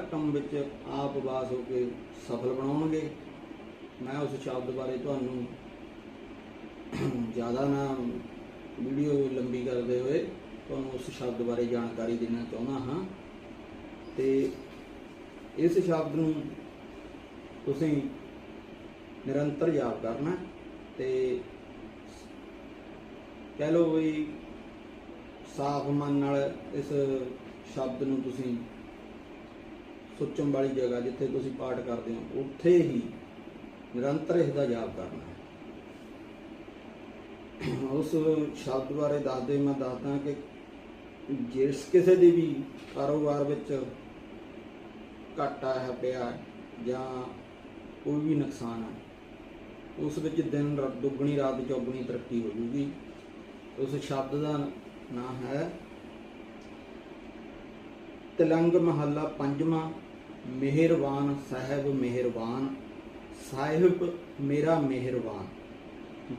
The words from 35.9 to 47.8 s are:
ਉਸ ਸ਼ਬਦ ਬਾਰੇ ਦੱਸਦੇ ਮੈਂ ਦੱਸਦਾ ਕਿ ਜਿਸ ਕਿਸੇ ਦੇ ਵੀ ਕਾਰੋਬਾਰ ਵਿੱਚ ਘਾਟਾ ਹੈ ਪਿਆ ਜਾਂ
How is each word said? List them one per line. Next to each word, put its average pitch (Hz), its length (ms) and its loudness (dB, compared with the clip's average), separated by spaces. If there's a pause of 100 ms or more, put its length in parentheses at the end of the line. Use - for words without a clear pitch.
ਉਸ 156 200 2 (460)
ਸ਼ਬਦ 131 360 0
ਬਾਰੇ 147 260 4
ਦੱਸਦੇ 131 400 2
ਮੈਂ 139 160 6
ਦੱਸਦਾ 135 440 0
ਕਿ 143 160 0 (1160)
ਜਿਸ 135 400 4
ਕਿਸੇ 180 240 12
ਦੇ 175 140 12
ਵੀ 160 240 6 (400)
ਕਾਰੋਬਾਰ 143 500 4
ਵਿੱਚ 143 280 0 (1700)
ਘਾਟਾ 139 360 0
ਹੈ 127 160 -2 (120)
ਪਿਆ 127 300 0 (540)
ਜਾਂ 127 220 -2 (960)